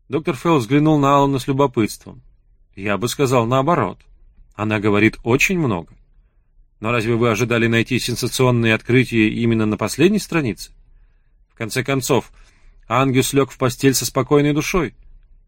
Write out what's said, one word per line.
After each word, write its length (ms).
Доктор 260
Фелл 220
взглянул 420
на 160
Алана 240
с 80
любопытством. 760
«Я 220
бы 100
сказал 380
наоборот. 540
Она 280
говорит 420
очень 340
много. 360
Но 100
разве 240
вы 140
ожидали 380
найти 320
сенсационные 720
открытия 560
именно 360
на 120
последней 420
странице? 540
В 80
конце 300
концов, 480
Ангус 440
лег 200
в 60
постель 360
со 120
спокойной 460
душой. 420